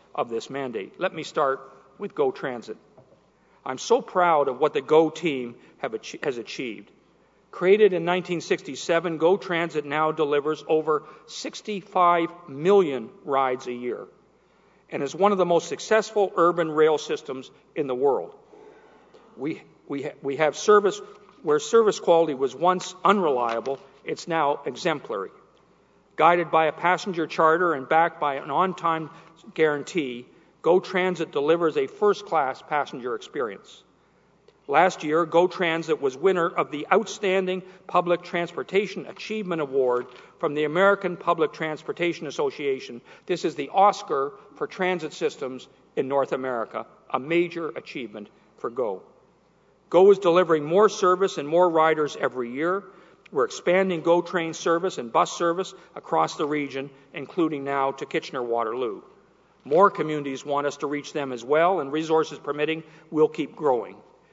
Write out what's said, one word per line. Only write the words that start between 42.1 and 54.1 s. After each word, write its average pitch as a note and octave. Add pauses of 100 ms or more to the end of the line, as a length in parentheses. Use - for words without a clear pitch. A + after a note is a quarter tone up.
Association. C3+ (240)
This F3+
is D3+
the C#3
Oscar F#3+ (240)
for D3
transit F3+
systems C3+ (280)
in C3+
North C3+
America, A#2+ (240)
a C3
major E3+
achievement G#2+ (300)
for B2+
GO. A2+ (880)
GO F#3
is G3
delivering E3+
more F#3+
service F#3
and C#3+
more F3
riders D#3
every B2
year. E3+ (480)
We're C3+
expanding F3+
GO E3+